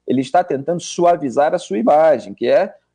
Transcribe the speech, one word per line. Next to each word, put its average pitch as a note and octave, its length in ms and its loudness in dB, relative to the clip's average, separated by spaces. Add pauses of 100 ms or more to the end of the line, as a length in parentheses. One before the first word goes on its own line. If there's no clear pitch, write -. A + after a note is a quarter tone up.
Ele B2 140 -2
está F3+ 240 0
tentando D3+ 380 -4
suavizar D#3 760 0
a - 20 0
sua G3 200 -6
imagem, D3 560 2
que A2+ 120 -8
é D#3+ 300 0 (200)